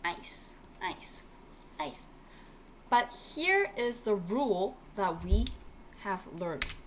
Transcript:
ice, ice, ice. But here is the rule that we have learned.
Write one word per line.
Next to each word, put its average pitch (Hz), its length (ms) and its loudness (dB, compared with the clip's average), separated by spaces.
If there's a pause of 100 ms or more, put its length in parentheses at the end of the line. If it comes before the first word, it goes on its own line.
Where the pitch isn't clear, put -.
ice, - 520 -6 (260)
ice, - 420 -6 (560)
ice. - 280 -4 (840)
But 240 240 6 (220)
here 381 420 4
is 240 240 0
the 214 140 4
rule 202 600 2 (180)
that 175 280 0
we 202 240 6 (540)
have 190 200 -2 (160)
learned. 170 280 -4 (220)